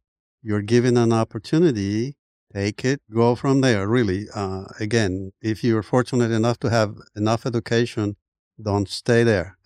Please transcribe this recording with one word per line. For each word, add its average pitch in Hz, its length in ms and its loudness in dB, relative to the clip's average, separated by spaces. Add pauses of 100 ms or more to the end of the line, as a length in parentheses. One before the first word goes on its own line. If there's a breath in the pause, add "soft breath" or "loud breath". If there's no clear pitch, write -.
(420)
you're 104 200 -4
given 120 340 2
an 117 160 4
opportunity, 113 1040 0 (380)
take 101 300 -4
it, 135 160 0 (120)
go 117 220 4
from 139 260 2
there, 113 280 2
really. 104 460 0
Uh, 95 300 -6 (140)
again, 98 540 -2 (100)
if 110 220 -6
you're 113 180 0
fortunate 120 480 0
enough 113 300 0
to 127 100 -2
have 110 240 0 (220)
enough 110 280 -2
education, 117 720 -2 (460)
don't 101 260 -2
stay 117 360 2
there. 95 420 0